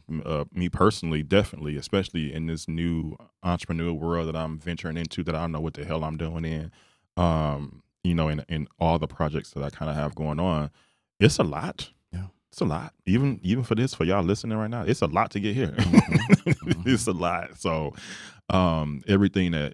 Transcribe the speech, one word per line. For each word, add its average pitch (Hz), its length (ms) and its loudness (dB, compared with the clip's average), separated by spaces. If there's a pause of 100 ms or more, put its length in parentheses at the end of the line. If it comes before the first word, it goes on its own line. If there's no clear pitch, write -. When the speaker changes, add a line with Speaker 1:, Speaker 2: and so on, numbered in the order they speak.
Speaker 1:
m-, 78 160 -6
uh, 73 300 -2
me 90 160 0
personally, 82 540 0
definitely, 76 540 0
especially 80 540 -2
in 80 140 -6
this 82 220 -6
new 80 500 -2 (240)
entrepreneur 85 500 -2
world 82 360 -2
that 80 80 -4
I'm 80 240 -6
venturing 82 380 -6
into 85 260 -6
that 82 100 -4
I 80 80 -2
don't 85 100 -4
know 78 100 -4
what 80 120 -4
the 73 100 -10
hell 80 200 -4
I'm 80 140 -4
doing 80 280 -6
in, 80 260 -6 (460)
um, 76 640 0 (220)
you 87 100 2
know, 80 160 2
in, 76 180 -4
in 78 200 -4 (120)
all 85 200 4
the 76 80 -4
projects 76 440 -4
that 69 120 -6
I 69 80 -6
kinda 76 240 -6
have 73 180 -2
going 76 260 -2
on. 80 300 0 (500)
It's 113 200 6
a - 40 6
lot. 80 460 -6 (240)
Speaker 2:
Yeah. 92 140 -6 (240)
Speaker 1:
It's - 100 -6
a - 40 2
lot. 82 280 -2 (140)
Even, 127 340 2
even 117 220 2
for 113 100 0
this, 120 220 0
for - 80 0
y'all 92 200 2
listening 107 360 0
right 107 100 -4
now, 117 140 -6
it's 95 180 0
a 95 60 -2
lot 85 240 0
to 104 80 -4
get 101 160 -2
here. 127 160 0
Speaker 2:
Mm-hmm. - 1120 4
Speaker 1:
<laughs> - 20 -
It's 123 200 2
a 101 60 0
lot. 87 460 -4
So, 78 360 -2 (540)
um, 80 580 2
everything 98 440 4
that, 73 220 -2